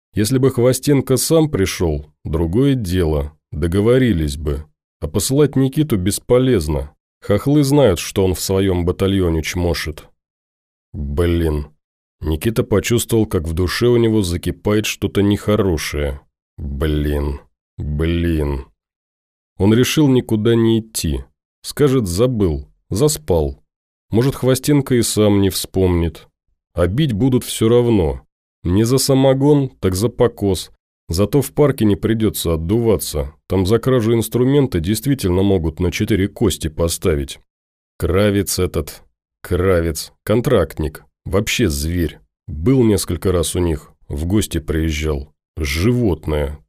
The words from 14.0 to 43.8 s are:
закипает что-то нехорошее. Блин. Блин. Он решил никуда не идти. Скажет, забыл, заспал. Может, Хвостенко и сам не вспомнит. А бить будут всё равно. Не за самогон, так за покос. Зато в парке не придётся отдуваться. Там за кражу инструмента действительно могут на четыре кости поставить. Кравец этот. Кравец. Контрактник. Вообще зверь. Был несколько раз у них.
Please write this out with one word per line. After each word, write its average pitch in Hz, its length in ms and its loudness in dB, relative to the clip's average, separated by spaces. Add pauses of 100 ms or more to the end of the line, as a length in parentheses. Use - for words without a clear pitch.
закипает 90 640 -2
что-то 101 360 -2
нехорошее. 95 1000 -2 (380)
Блин. 73 840 -2 (380)
Блин. 78 880 -2 (920)
Он 98 140 4
решил 123 360 2
никуда 117 460 2
не 113 260 2
идти. 76 440 -6 (380)
Скажет, 131 440 0
забыл, 92 640 -2 (200)
заспал. 90 720 -2 (480)
Может, 127 240 2
Хвостенко 131 640 0
и 117 60 2
сам 104 380 2
не 98 100 2
вспомнит. 87 800 -2 (460)
А 87 140 0
бить 131 240 0
будут 120 320 0
всё - 240 -2
равно. 110 540 2 (400)
Не 95 220 2
за 127 140 0
самогон, 135 720 2 (100)
так 95 140 0
за 101 140 0
покос. 101 640 -2 (380)
Зато 104 320 2
в - 120 -4
парке 143 320 2
не 101 120 4
придётся 107 580 -2
отдуваться. 82 800 -2 (140)
Там 95 180 0
за 110 120 2
кражу 120 360 2
инструмента 123 640 2
действительно 95 640 0
могут 92 380 0
на 90 100 0
четыре 101 380 0
кости - 400 -2
поставить. 80 720 -4 (580)
Кравец 98 600 0
этот. 90 440 -4 (400)
Кравец. 85 720 -2 (120)
Контрактник. 104 800 0 (200)
Вообще 101 440 -2
зверь. 80 500 -4 (280)
Был 117 380 2
несколько 95 480 0
раз 87 240 0
у 92 40 0
них. 82 320 -2 (160)